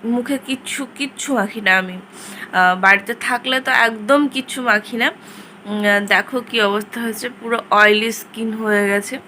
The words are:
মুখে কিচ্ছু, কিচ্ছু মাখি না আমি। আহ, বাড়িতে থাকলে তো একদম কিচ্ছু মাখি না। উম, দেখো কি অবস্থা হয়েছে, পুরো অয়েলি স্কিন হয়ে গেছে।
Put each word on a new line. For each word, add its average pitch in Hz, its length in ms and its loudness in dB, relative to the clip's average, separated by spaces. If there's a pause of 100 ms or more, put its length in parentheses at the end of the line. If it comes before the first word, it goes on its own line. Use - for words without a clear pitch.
মুখে 240 340 -2 (100)
কিচ্ছু, 262 340 -8 (160)
কিচ্ছু 277 360 -8
মাখি 214 280 -2
না 190 160 4
আমি। 185 200 -4
আহ, - 840 0
বাড়িতে 196 300 4 (140)
থাকলে 254 340 -2
তো 262 100 -4
একদম 233 560 2
কিচ্ছু 262 340 -8
মাখি 220 360 0
না। 240 100 0 (580)
উম, 208 180 -4 (300)
দেখো 214 240 0 (120)
কি 233 120 -4
অবস্থা 208 400 -2
হয়েছে, 226 260 -8 (120)
পুরো 233 180 -4 (120)
অয়েলি 208 420 6
স্কিন 226 420 -8
হয়ে 214 380 0
গেছে। 202 240 -2 (120)